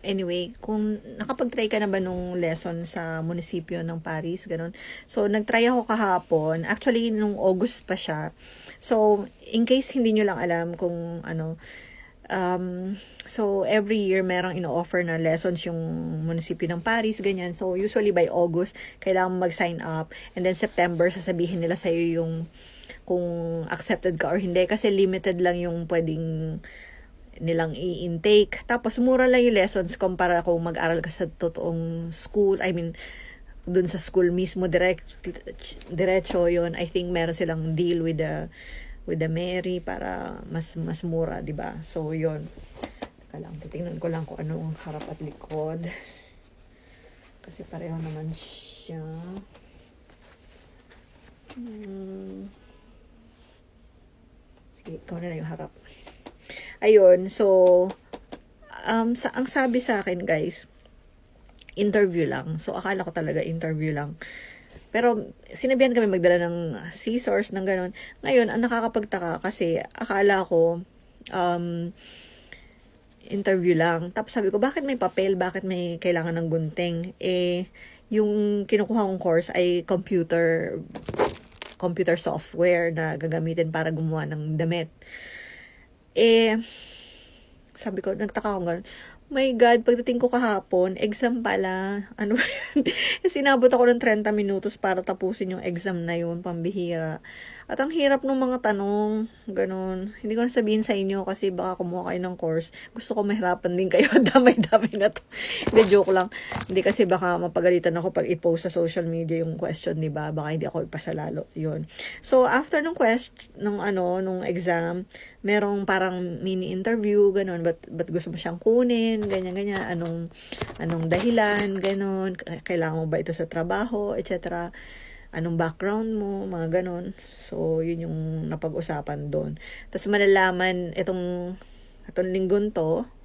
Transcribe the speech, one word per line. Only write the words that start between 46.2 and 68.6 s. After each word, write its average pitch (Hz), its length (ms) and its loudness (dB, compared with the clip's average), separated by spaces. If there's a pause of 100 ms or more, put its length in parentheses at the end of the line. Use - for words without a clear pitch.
Kasi 175 240 -18
pareho 165 320 -10
naman 160 320 -8
siya. - 720 -14 (2500)
Hmm. 196 960 -12 (2250)
Sige, 160 160 -12
ikaw - 160 -12
na 170 160 -8
lang 160 80 -8
yung 156 80 -8
harap. 165 240 -12 (1120)
Ayun, 190 480 8
so, 185 560 6 (960)
um, 226 320 2
sa, - 160 -4
ang 262 160 -2
sabi 254 320 2
sa 220 240 -2
akin, 180 240 -4
guys, 160 400 -2 (1120)
interview 190 480 2
lang. 135 320 -4
So, - 160 -8
akala 190 320 -4
ko 165 80 -10
talaga 160 240 -2
interview 160 560 -4
lang. 147 240 -8 (720)
Pero, 233 400 2 (240)
sinabihan 254 400 4
kami 214 160 4
magdala 175 320 6
ng 170 480 -4
scissors, 214 640 -2
ng 190 80 -4
ganun. 185 320 -2 (320)
Ngayon, 247 240 6
ang 220 80 0
nakakapagtaka 220 800 -2